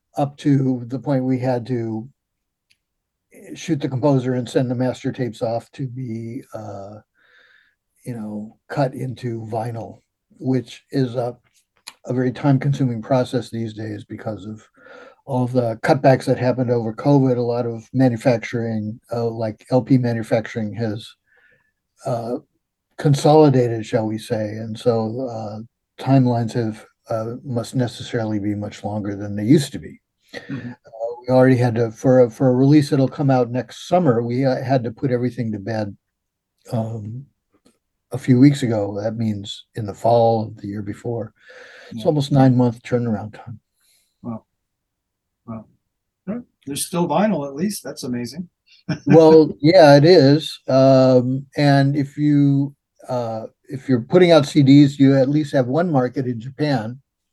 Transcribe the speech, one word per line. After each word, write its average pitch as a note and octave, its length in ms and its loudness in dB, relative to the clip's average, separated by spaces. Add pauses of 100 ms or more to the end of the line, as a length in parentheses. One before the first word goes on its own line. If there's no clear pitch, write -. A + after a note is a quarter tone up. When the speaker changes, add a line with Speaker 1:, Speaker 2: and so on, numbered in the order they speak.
(180)
Speaker 1:
up C#3+ 200 -6
to C3+ 500 0
the C3 120 -8
point C3+ 240 -2
we C3 160 -2
had B2 280 -4
to A#2 420 -6 (1500)
shoot D3 240 -6
the D3+ 80 -6
composer C3 460 -2
and B2 160 -6
send C3 200 -2
the B2+ 60 -4
master B2+ 380 -4
tapes A#2 280 -8
off A#2 300 -6
to C3+ 160 -10
be, A#2 560 -12 (100)
uh, G#2 420 -14 (1120)
you B2+ 80 -10
know, G#2+ 440 -12 (100)
cut C#3 260 -4
into A#2 480 -10
vinyl, A2 580 -10 (380)
which B2+ 540 -6
is B2 240 -4
a, B2 220 -6 (680)
a A#2+ 80 -6
very B2+ 180 0
time-consuming C3+ 680 0
process B2 480 -2
these A2+ 240 -8
days G#2+ 300 -10
because G2+ 420 -12
of A2 220 -16 (580)
all B2+ 180 -2
of B2 80 -4
the A#2 320 -2
cutbacks C3 420 2
that B2+ 140 0
happened B2+ 320 -2
over A2+ 220 -2
covid. C3 440 2
A B2 40 -2
lot A#2+ 240 -2
of A2+ 280 -10
manufacturing, A#2 1040 -2 (140)
uh, A#2 160 -4
like A2+ 400 -8
L B2+ 120 2
P B2+ 160 2
manufacturing, A2+ 760 -2
has, A2 340 -6 (1000)
uh, A#2 320 -6 (640)
consolidated, C#3 840 4
shall A2 200 -2
we G#2+ 140 -6
say. A2 300 -6
And A2 280 -12
so, A2+ 500 -2
uh, A2 320 -10 (440)
timelines B2 500 2
have, A2 320 -6 (240)
uh, A2+ 340 -6
must A#2 300 -8
necessarily A#2 680 -4
be G#2 140 -4
much G#2 300 -10
longer G#2 320 -6
than G2+ 200 -10
they G#2 100 -6
used C#3+ 280 4
to F#2 60 -12
be. - 200 -18 (340)
Speaker 2:
Mm-hmm. - 380 -12
Speaker 1:
Uh, A#2 380 -12 (120)
we B2+ 120 -2
already C3 220 6
had A#2+ 200 0
to, A#2 160 -2
for B2+ 280 2
a, B2 100 6
for B2+ 200 0
a B2 60 2
release C#3+ 360 4
that'll C#3 160 2
come C#3 240 -2
out B2 180 2
next - 380 -8
summer, D3+ 340 2
we, B2 240 -2
uh, B2+ 180 0
had B2 200 0
to A2+ 80 -6
put C3+ 200 -6
everything A#2+ 420 -4
to G2+ 60 -8
bed, G#2 380 -6 (760)
um, A2+ 540 -8 (840)
a B2 60 -10
few B2 220 2
weeks C#3+ 240 6
ago. G2+ 380 -4
That A2 160 -6
means G#2+ 480 -6 (100)
in A2+ 100 -8
the G2 80 -10
fall A2+ 540 2
of - 100 -16
the G#2 100 -14
year G2+ 140 -10
before. A2 520 -10 (580)
It's A2+ 100 -12
Speaker 2:
Yeah. - 40 -6
Speaker 1:
almost D3 260 0
nine-month B2+ 520 4
turnaround A2 500 -4
time. - 260 -18 (600)
Speaker 2:
Wow. A2+ 240 -12 (1000)
Wow. A2+ 180 -14 (1000)
There's C#3 200 -8
still E3+ 220 -2
vinyl, D#3 400 0
at C#3 80 -12
least. G3+ 280 -6
That's B2+ 200 -14
amazing. B2 460 -8 (380)
<laughs> - 180 -8
Speaker 1:
Well, D#3 560 8
yeah, D3+ 360 8
it C#3 80 6
is. D3+ 600 6
Um, C3 800 4 (120)
and C#3 380 4
if C#3 220 -4
you, C#3+ 580 2 (320)
uh, A2+ 380 -6 (220)
if - 200 -12
you're B2 140 2
putting F3 300 4
out D3 160 6
C D3 160 2
Ds, C#3+ 360 6
you C#3 160 6
at C3+ 140 2
least D3 240 -2
have C3 140 0
one E3 240 -2
market B2+ 340 -2
in A#2+ 140 -6
Japan, C3 600 -6 (340)